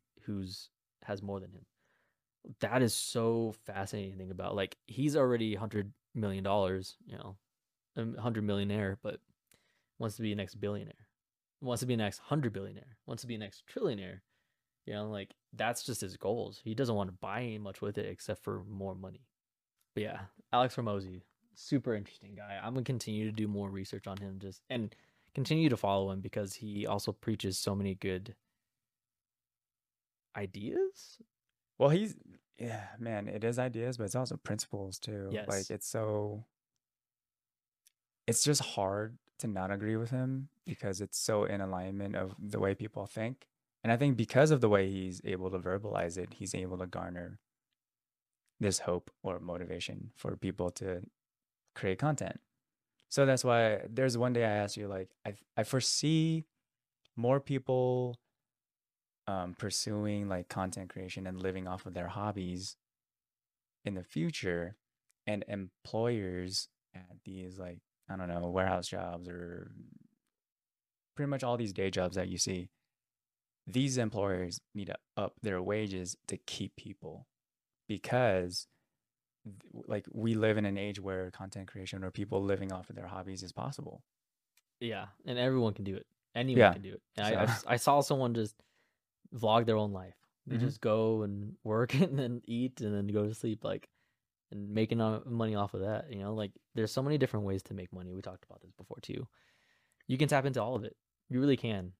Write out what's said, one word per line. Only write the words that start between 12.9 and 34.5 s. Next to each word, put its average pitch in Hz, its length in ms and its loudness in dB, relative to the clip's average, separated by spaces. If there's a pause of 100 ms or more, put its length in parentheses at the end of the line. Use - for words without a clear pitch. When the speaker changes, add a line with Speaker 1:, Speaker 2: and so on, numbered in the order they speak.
Speaker 1:
wants 120 160 -8
to 123 60 -12
be 117 80 -4
the 107 80 -6
next - 220 -14
trillionaire. 98 540 -2 (680)
You 104 80 -6
know, 107 160 -4
like, 101 240 -8 (200)
that's 113 300 0
just 120 180 -4
his 98 140 -8
goals. 104 480 -2
He 113 100 -4
doesn't 117 200 0
want 101 140 0
to 90 120 -12
buy 110 400 -6
much 98 220 -10
with 104 160 -4
it 101 80 -4
except 95 380 -8
for 101 200 -6
more 98 300 -8
money. 95 320 -14 (680)
But 104 100 -2
yeah, 107 160 -8 (320)
Alex 123 240 4
Hormozi, 98 460 -4 (320)
super 123 400 0
interesting 101 420 -8
guy. 101 260 -10
I'm 113 120 -4
gonna 127 100 0
continue 110 420 -2
to 107 60 -2
do 107 160 0
more 101 220 -2
research 98 360 -8
on 95 120 -8
him 98 220 -8
just, 95 300 -12
and 113 240 -4 (400)
continue 156 360 4
to 117 80 4
follow 98 340 2
him 95 100 -4
because 98 320 -4
he 104 320 -6
also 101 260 -2
preaches 101 460 -2
so 101 160 0
many 98 220 0
good 95 400 -4 (2000)
ideas. 104 840 -4 (600)
Speaker 2:
Well, 139 120 8
he's, 190 260 2 (420)
yeah, 113 300 -6 (100)
man, 110 300 -4
it 101 160 -4
is 120 140 2
ideas, 123 400 -2
but 110 60 -2
it's 98 100 -2
also 127 220 0
principles 101 600 -6